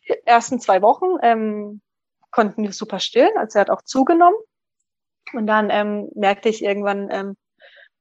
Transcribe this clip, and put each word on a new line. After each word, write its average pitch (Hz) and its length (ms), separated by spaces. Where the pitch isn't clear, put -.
ersten 240 360
zwei 190 220
Wochen, 359 400
ähm, 214 580
konnten 214 320
wir 202 100
super 202 280
stillen. 349 360
Also 220 220
er 202 40
hat - 80
auch 185 120
zugenommen. 339 540
Und 220 140
dann, 214 240
ähm, 208 440
merkte 202 340
ich 220 140
irgendwann, 202 480
ähm, 196 260